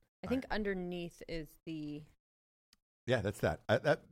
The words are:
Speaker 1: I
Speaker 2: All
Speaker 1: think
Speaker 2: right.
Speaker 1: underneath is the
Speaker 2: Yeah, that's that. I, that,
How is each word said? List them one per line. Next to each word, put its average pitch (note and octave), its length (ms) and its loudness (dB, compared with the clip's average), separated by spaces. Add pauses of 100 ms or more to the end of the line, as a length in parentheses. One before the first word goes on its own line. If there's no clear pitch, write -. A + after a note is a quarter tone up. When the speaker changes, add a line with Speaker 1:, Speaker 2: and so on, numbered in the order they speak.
(240)
Speaker 1:
I F#3 40 -6
Speaker 2:
All - 20 -4
Speaker 1:
think B3+ 200 0
Speaker 2:
right. - 60 0
Speaker 1:
underneath F3+ 720 -4
is D#3+ 220 -6 (160)
the D3+ 380 -6 (1000)
Speaker 2:
Yeah, A#2+ 160 2
that's G2+ 200 0
that. E2+ 180 2 (100)
I, A2+ 100 8
that, D3+ 220 2 (100)